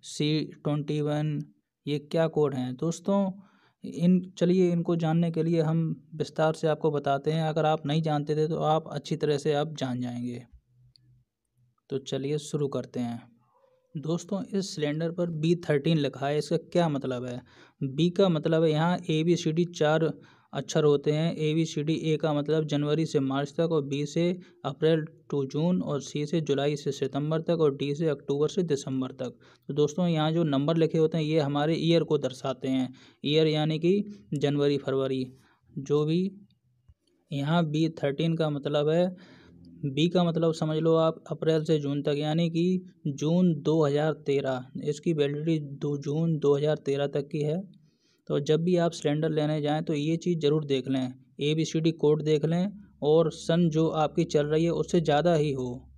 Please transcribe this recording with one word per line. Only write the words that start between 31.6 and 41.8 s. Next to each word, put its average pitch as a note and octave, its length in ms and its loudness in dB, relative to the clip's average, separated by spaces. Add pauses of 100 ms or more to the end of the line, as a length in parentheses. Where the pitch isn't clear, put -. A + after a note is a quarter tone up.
ईयर D#3+ 280 2
को D3+ 140 0
दर्शाते C3 500 -4
हैं, C3 260 -2 (320)
ईयर D#3 220 4
यानी D3+ 320 0
कि F#3 240 2 (300)
जनवरी, C#3+ 440 2
फरवरी, C3 480 -2 (520)
जो C#3+ 280 0
भी। F3+ 260 0 (1000)
यहाँ D#3 340 0
बी D#3 220 0 (160)
थर्टीन D#3 320 0
का D#3+ 140 0
मतलब D3 400 0
है, F3+ 260 2 (720)
बी D3 240 2
का F3 140 2
मतलब E3 300 0
समझ D#3 240 -2
लो D#3+ 180 2
आप D#3+ 360 2
अप्रैल D#3 320 0
से D#3 160 2
जून C#3+ 220 -2